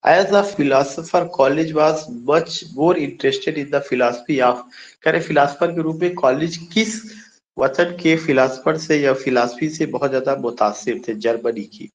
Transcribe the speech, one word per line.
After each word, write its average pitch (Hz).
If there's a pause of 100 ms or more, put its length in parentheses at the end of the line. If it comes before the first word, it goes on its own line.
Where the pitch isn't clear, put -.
As 185
a 202
philosopher, 147 (200)
Coleridge 151
was 156 (300)
much 165 (160)
more 170
interested 147
in 139
the 143
philosophy 127
of, 123 (400)
कह 160
रहे 165
philosopher 156
के 165
रूप 160
में 180
college 147
किस - (560)
वतन 175
के 160
philosopher 139
से 156
या 139
philosophy 127
से 156
बहुत 135
ज्यादा 135
मुतासिर 117
थे? 113
जर्मनी 113
की। -